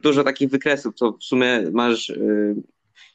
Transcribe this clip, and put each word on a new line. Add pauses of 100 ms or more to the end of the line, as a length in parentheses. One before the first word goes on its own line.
dużo
takich
wykresów,
co
w
sumie (100)
masz,
y, (600)